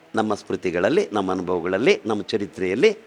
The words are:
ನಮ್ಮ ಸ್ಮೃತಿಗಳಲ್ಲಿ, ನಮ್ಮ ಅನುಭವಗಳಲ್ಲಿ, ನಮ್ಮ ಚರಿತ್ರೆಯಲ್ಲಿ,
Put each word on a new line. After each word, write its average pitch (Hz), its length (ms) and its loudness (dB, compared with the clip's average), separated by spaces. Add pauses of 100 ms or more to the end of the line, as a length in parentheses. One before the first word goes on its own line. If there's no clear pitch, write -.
(140)
ನಮ್ಮ 107 200 0
ಸ್ಮೃತಿಗಳಲ್ಲಿ, 95 760 0
ನಮ್ಮ 98 200 0
ಅನುಭವಗಳಲ್ಲಿ, 92 760 0
ನಮ್ಮ 104 160 -2
ಚರಿತ್ರೆಯಲ್ಲಿ, 101 680 0 (160)